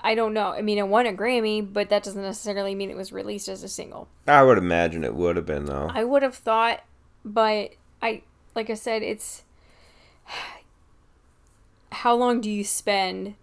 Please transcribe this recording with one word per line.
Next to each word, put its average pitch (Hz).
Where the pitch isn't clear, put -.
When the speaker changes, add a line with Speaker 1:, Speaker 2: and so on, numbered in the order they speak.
Speaker 1:
I 220
don't 220
know. 202
I -
mean, 214
it 202
won 226
a 202
Grammy, 214
but 202
that 208
doesn't 196
necessarily 196
mean 196
it -
was 185
released 202
as 196
a 196
single. -
Speaker 2:
I 143
would 127
imagine 85
it 58
would 87
have 82
been, 73
though. 71
Speaker 1:
I 214
would 269
have 262
thought, 226
but 214
I, 226
like 220
I 220
said, 220
it's, -
<sighs> -
how 240
long 240
do 214
you 202
spend 190